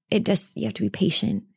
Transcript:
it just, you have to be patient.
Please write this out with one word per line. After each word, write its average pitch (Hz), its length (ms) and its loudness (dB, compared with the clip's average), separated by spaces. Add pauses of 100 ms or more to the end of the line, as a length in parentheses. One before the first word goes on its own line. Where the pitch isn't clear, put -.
(120)
it - 160 2
just, - 320 2
you - 60 -4
have - 100 -4
to - 80 -6
be 202 80 0
patient. - 540 0 (120)